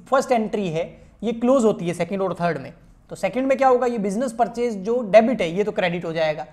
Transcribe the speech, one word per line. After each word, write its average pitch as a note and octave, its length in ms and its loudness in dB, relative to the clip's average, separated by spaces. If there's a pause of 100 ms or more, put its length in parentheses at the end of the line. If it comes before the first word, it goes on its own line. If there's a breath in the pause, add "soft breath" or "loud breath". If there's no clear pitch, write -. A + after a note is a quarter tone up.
फर्स्ट C4+ 220 2
एंट्री G#3+ 380 0
है D#3+ 160 -4 (380 loud breath)
ये A#3 100 -2
क्लोज A#3+ 320 4
होती G3 220 0
है F3 60 0
सेकंड F#3+ 280 -4
और F#3 140 -2
थर्ड E3+ 220 -2
में, C3+ 160 -14 (380)
तो E3+ 40 -12
सेकंड A#3+ 320 -2
में C4+ 100 2
क्या C4 100 4
होगा, B3 200 4
ये A#3+ 120 -2
बिजनेस G#3 340 -2
परचेज A#3 460 -2
जो A#3 240 -2
डेबिट A3 380 4
है E3+ 80 0
ये F#3 140 0
तो G3+ 80 -4
क्रेडिट F3+ 340 -2
हो E3 80 -6
जाएगा, D#3 400 -4